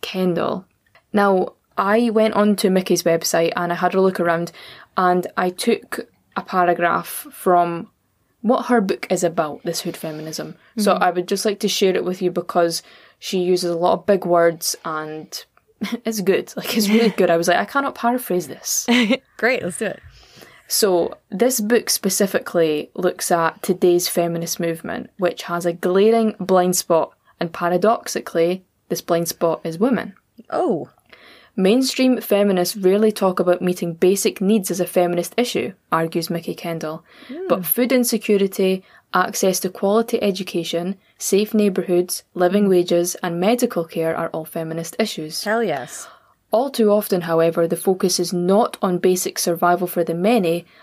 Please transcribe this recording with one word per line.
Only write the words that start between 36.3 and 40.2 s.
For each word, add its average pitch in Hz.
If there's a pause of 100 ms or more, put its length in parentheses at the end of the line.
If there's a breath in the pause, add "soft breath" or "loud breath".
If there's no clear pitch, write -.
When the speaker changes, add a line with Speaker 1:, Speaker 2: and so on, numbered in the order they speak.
Speaker 1:
Kendall. 160 (260 loud breath)
Speaker 2:
Hmm. 349
Speaker 1:
But 190
food 247
insecurity, 196 (300 soft breath)
access 185
to 185
quality 220